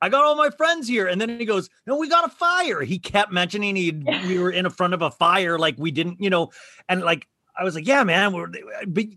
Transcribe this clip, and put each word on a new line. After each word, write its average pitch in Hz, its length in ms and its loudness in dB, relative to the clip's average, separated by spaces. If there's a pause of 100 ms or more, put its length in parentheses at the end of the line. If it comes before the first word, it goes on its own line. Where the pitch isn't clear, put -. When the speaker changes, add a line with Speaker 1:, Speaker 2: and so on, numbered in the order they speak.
Speaker 1:
I 185 80 0
got 277 140 4
all 302 120 4
my 294 140 2
friends 320 380 0
here." 226 180 0
And 180 160 0
then 233 160 -4
he 233 80 -6
goes, 202 240 -2 (160)
"No, 262 120 -2
we 311 120 -4
got 339 160 4
a 294 40 -4
fire." 339 520 0
He 143 160 -2
kept 202 340 0
mentioning 196 440 -2
he, 175 160 0
Speaker 2:
<laughs> 156 360 -4
Speaker 1:
we 180 120 0
were 180 100 0
in 180 220 0
front 180 240 0
of 170 80 -2
a 147 80 0
fire. 170 480 2
Like, 156 180 2
we 156 140 -4
didn't, 170 280 -4
you 196 120 0
know, 170 180 2 (400)
and, 185 140 0
like, 165 240 0 (280)
I 180 80 -6
was 180 120 -2
like, 160 100 -10
"Yeah, 269 180 4
man." 190 300 2
We're, 170 160 -6 (380)
but 190 180 -2 (120)